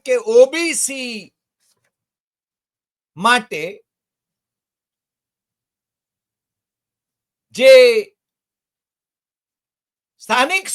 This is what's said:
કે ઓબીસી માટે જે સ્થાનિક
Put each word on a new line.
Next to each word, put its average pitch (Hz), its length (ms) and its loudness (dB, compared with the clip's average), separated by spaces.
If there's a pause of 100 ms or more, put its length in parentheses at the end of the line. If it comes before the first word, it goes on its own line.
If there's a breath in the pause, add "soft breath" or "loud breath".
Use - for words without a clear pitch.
કે 254 80 -2 (200)
ઓબીસી 269 800 -2 (2000)
માટે 214 480 -4 (4000)
જે 262 160 6 (2500)
સ્થાનિક 302 520 -2